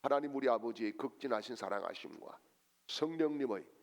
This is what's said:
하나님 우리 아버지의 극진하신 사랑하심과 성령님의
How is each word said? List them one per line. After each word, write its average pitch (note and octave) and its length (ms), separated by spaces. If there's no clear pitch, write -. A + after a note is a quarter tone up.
하나님 C#3+ 340
우리 C3+ 140
아버지의 A2 440
극진하신 B2 600
사랑하심과 F#2+ 840
성령님의 D3 800